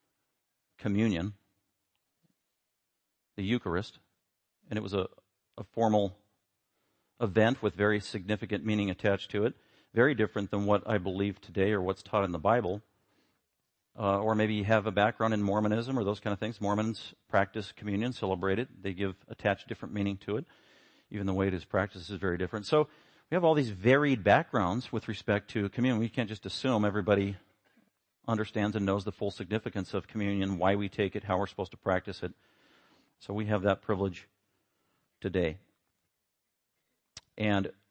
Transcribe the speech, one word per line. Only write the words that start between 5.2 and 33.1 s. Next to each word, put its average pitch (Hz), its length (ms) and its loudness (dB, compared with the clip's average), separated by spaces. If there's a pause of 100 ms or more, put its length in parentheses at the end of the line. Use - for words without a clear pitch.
a 104 60 -12 (100)
formal 107 420 2 (1040)
event 110 420 2
with 101 120 0
very 104 260 2
significant 101 640 -4
meaning 107 240 2
attached 98 440 0
to 104 120 0
it, 127 100 0 (380)
very 127 220 4
different 104 360 -2
than 101 140 -2
what 104 240 2
I 110 80 2
believe 95 460 -2
today 98 300 0
or 98 100 0
what's 92 200 -4
taught 101 220 0
in 90 80 -2
the 82 60 -4
Bible. 104 420 2 (1160)
Uh, 98 220 2
or 110 160 2
maybe 107 180 2
you 104 100 -2
have 107 220 4
a 104 60 -2
background 110 420 2
in 104 80 0
Mormonism 107 560 0
or 107 60 0
those 101 160 -2
kind 104 120 -4
of 101 60 -4
things. 110 220 -8
Mormons 107 520 -2 (160)
practice 101 480 0
communion, 104 360 -2
celebrate 95 480 0
it. - 80 -6 (140)
They 98 120 -6
give 95 220 -4 (120)
attach - 380 -2
different - 260 -10
meaning 101 260 -2
to 104 180 -6
it. 147 100 -8 (640)
Even 101 160 -6
the 95 80 0
way 98 140 2
it 92 60 0
is 85 100 -6
practiced 95 440 -4
is 101 80 -6
very 87 220 -2
different. 104 280 -6
So 151 200 4 (440)
we 165 40 0
have 175 100 2
all 160 80 6
these 135 180 2
varied 123 520 4
backgrounds 107 680 4
with 113 160 -4
respect 104 420 -2
to 104 200 -2
communion. 120 300 0
We 113 80 0
can't 110 200 -4
just 107 180 -12
assume 117 380 0
everybody 101 520 2 (920)
understands 107 480 -2
and 101 100 0
knows 98 180 0
the 101 80 -6
full 101 200 -6
significance 101 600 -6
of 98 140 -6
communion, 98 500 -2
why 95 200 4
we 101 120 -4
take 101 280 -2
it, 101 80 -8
how 98 120 0
we're 98 120 -2
supposed - 240 -8
to - 40 -20
practice - 460 -2
it. 87 100 -8 (880)